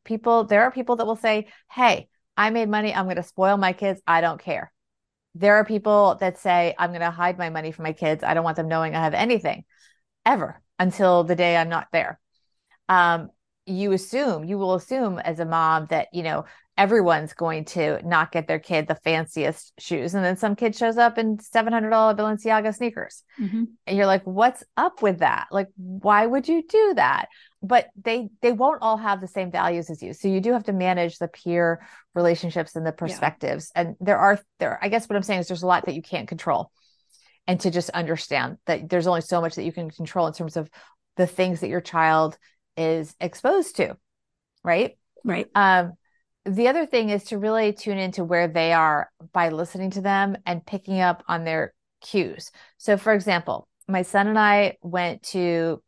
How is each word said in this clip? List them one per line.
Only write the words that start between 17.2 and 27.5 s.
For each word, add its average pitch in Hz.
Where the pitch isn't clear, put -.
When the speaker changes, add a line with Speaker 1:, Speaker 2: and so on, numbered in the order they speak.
Speaker 1:
going 160
to 156
not 170
get 160
their 160
kid 156
the 156
fanciest 160
shoes. 165
And 196
then 185
some 208
kid 220
shows 226
up 233
in 220
seven 226
hundred 220
dollar 220
Balenciaga 214
sneakers. -
Speaker 2:
Mm-hmm. 214
Speaker 1:
And 196
you're 202
like, 190
"What's 214
up -
with 185
that? 135
Like, 196
why 196
would 254
you 320
do 427
that?" 139